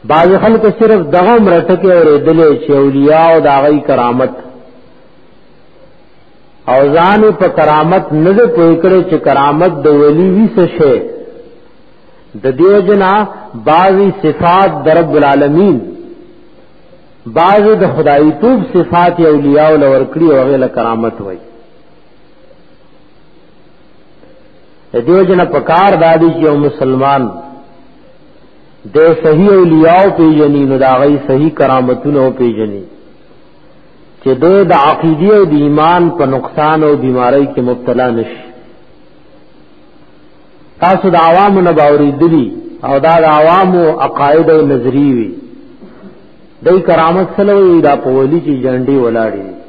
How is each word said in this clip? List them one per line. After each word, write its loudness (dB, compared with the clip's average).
بعض 2
خلک 0
صرف 2
دغه 2
عمره 2
ټکي 0
اورېدلې 2
چې -4
اولیاء 2
او 2
د 0
هغوی 0
کرامت، -2
او 2
ځان 2
یې 4
په 0
کرامت 0
نه 2
دی 4
پوه 4
کړی 2
چې 0
کرامت 0
د 2
ولی 2
وي 2
څه 2
شی. 2
د -18
دې 2
وجې 2
نه 0
بعضې 2
صفات 0
د 2
رب -2
العالمین، 2
بعضې 2
د 2
خدایي 2
توب 2
صفات 0
یې 2
اولیاء 2
له 2
ورکړي -2
او 2
هغې 0
له -2
کرامت -4
وایي. -14
د -14
دې 0
وجې 2
نه 0
پکار 0
دا 4
دی 2
چې -6
یو 0
مسلمان -2
د -4
صحیح 2
اولیاء 4
پیژني، 2
نو -2
د 0
هغوی 2
صحیح 0
کرامتونه -2
وپیژني، -4
چې -2
دوی 2
د 4
عقیدې 0
او 4
د -2
ایمان 0
په -2
نقصان -4
او 2
بیماری -2
کې -6
مبتلا -4
نشي. -8
تاسو 0
د 0
عوامو 2
نه 0
به 2
اورېدلي، 0
او -4
دا 2
د 2
عوامو 2
عقاید 0
او 4
نظریې -2
وي. -6
دوی 2
کرامت 0
څه -2
له 0
وایي؟ 4
دا 2
په -6
ولي 0
چې -4
جنډې -2
ولاړې -4
وي. -16